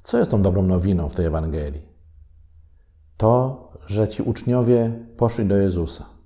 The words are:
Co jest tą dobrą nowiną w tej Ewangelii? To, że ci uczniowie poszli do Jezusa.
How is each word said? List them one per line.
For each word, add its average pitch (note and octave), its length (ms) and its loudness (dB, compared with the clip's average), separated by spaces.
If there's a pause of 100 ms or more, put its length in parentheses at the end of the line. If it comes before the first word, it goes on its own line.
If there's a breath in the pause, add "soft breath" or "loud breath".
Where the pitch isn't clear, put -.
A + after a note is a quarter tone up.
Co - 160 -4
jest A#3 140 0
tą G#2 100 2
dobrą F#2+ 220 2
nowiną F#2 460 0
w - 60 -12
tej F2+ 100 0
Ewangelii? D#2 680 -6 (1200)
To, B2+ 540 0 (160)
że G#2 200 0
ci - 160 -6
uczniowie A#2 680 2 (260)
poszli A#2 280 0
do G2 100 2
Jezusa. F2+ 500 0 (200)